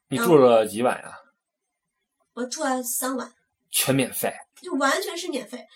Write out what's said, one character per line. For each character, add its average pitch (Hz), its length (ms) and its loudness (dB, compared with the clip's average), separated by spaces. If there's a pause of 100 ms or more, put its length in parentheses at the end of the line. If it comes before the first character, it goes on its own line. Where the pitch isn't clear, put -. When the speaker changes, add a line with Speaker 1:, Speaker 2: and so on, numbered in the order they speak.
Speaker 1:
你 131 80 -2
住 165 200 6
了 117 280 8
几 101 160 -6
晚 120 140 2
啊？ - 80 -14
Speaker 2:
然 - 80 -18
后 - 80 -18 (1160)
我 240 100 -6
住 277 180 -8
了 254 200 -2
三 262 340 -6
晚。 233 120 -10 (400)
Speaker 1:
全 - 240 0
免 135 200 0
费？ - 200 -4 (280)
Speaker 2:
就 349 140 -10
完 285 260 0
全 381 160 -6
是 349 100 -10
免 285 180 -8
费。 - 200 -16 (100)